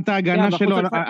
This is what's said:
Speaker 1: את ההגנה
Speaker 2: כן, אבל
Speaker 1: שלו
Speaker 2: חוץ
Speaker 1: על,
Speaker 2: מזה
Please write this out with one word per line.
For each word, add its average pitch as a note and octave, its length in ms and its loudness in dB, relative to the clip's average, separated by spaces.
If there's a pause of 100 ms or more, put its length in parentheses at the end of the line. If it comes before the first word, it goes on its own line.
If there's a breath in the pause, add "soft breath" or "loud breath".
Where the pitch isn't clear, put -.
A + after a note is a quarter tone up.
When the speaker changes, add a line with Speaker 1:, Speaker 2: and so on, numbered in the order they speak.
Speaker 1:
את - 40 -8
ההגנה F#3 280 0
Speaker 2:
כן, - 60 2
אבל F3 160 2
Speaker 1:
שלו G3 180 2
Speaker 2:
חוץ - 20 0
Speaker 1:
על, F3+ 80 0
Speaker 2:
מזה F3+ 100 -4 (140)